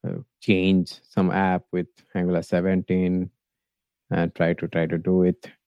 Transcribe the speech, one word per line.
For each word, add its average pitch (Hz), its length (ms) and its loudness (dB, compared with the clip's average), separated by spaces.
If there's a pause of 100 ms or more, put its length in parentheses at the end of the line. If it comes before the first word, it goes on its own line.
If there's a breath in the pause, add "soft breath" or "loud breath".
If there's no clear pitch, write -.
uh, 87 140 -6 (200)
change 95 600 2
some 92 300 0
app 92 400 0
with 90 160 -4 (260)
Angular 90 280 0
seventeen 92 840 0 (800)
and 85 260 -2
try 85 180 0
to, 82 140 -8
try 82 180 -2
to 85 100 -4
do 92 280 2
it. - 260 -2 (160)